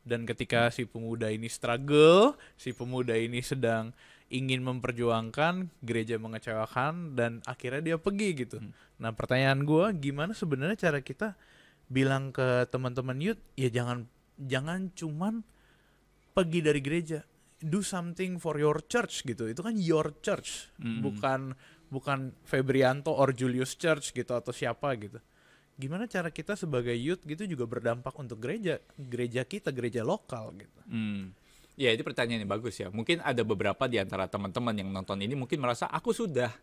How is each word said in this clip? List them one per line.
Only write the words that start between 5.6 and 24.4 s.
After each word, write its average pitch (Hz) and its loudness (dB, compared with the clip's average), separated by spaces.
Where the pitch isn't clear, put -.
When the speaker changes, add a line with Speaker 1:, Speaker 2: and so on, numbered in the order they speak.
Speaker 1:
gereja 113 -2
mengecewakan, 113 -4
dan 117 -2
akhirnya 127 -6
dia 165 0
pergi 202 0
gitu. 123 -6
Speaker 2:
Hmm. - -12
Speaker 1:
Nah, 117 -4
pertanyaan 135 2
gua, 160 6
gimana 147 -2
sebenarnya 160 -2
cara 147 2
kita 208 -6
bilang 135 2
ke 127 4
teman-teman 127 -2
youth, 208 -2
ya 131 2
jangan, 120 -2
jangan 143 -2
cuman 180 -2
pergi 170 4
dari 151 6
gereja. 151 -2
Do 165 0
something 180 -4
for 160 -2
your 151 4
church - 0
gitu. 117 -2
Itu 117 -4
kan 226 -2
your 160 2
church, - -4
Speaker 2:
Hmm. 117 -2
Speaker 1:
bukan, 135 -2
bukan 135 -4
Febrianto 135 2
or 135 4
Julius 127 0
Church 156 0
gitu, 123 -4
atau 120 -2